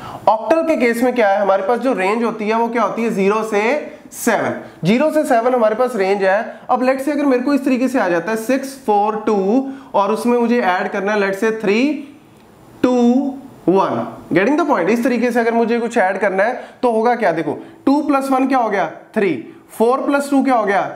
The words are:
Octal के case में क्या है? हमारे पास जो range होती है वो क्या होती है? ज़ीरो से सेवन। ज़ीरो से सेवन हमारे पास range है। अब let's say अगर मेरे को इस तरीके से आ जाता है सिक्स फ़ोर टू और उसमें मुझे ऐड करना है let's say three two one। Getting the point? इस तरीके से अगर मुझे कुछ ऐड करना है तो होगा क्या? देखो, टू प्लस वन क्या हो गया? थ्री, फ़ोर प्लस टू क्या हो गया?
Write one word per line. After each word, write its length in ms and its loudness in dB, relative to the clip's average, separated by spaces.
Octal 340 2
के 140 0
case 260 0
में 120 0
क्या 140 2
है? 120 2
हमारे 220 2
पास 160 0
जो 140 -2
range 320 -2
होती 240 -4
है 60 0
वो 140 0
क्या 140 -2
होती 200 -2
है? 80 -2
ज़ीरो 320 0
से 200 -2
सेवन। 420 -2
ज़ीरो 260 2
से 140 2
सेवन 300 2
हमारे 200 2
पास 220 0
range 260 0
है। 380 0
अब 120 0
let's 220 0
say 80 -2
अगर 120 -2
मेरे 180 2
को 120 0
इस 100 -2
तरीके 240 0
से 120 -2
आ 80 0
जाता 220 -2
है 60 -2
सिक्स 400 -4
फ़ोर 400 0
टू 420 0
और 180 2
उसमें 260 0
मुझे 220 2
ऐड 280 0
करना 240 -4
है 80 0
let's 240 -2
say 80 2
three 200 2
two 120 2
one। 380 2
Getting 260 4
the 120 0
point? 180 2
इस 160 2
तरीके 260 0
से 100 0
अगर 140 2
मुझे 240 2
कुछ 200 -2
ऐड 200 2
करना 260 0
है 160 -2
तो 100 2
होगा 220 2
क्या? 180 0
देखो, 240 -4
टू 160 4
प्लस 280 0
वन 180 2
क्या 100 2
हो 120 0
गया? 200 -2
थ्री, 200 2
फ़ोर 220 2
प्लस 300 -2
टू 140 4
क्या 100 2
हो 100 2
गया? 180 2